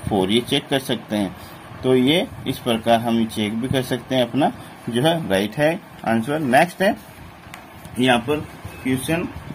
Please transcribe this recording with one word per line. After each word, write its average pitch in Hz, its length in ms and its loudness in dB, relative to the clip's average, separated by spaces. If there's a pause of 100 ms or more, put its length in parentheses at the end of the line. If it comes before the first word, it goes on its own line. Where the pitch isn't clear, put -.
फ़ोर, 95 220 2
ये 117 100 4
check 139 280 -2
कर 139 120 0
सकते 110 360 -4
हैं। 98 180 -2 (480)
तो 127 120 4
ये 143 320 4 (200)
इस 131 120 -4
प्रकार 113 420 2
हम 117 180 2
ये 113 80 2
check 107 340 -2
भी 131 80 -4
कर 131 140 2
सकते 127 320 -4
हैं 127 80 4
अपना 131 300 2 (360)
जो 120 140 0
है 160 260 2
right 98 280 2
है 151 240 2 (240)
answer। 113 340 0
next 156 440 4
है 214 140 4 (1000)
यहाँ 123 200 6
पर 143 220 0 (420)
question 143 460 0 (260)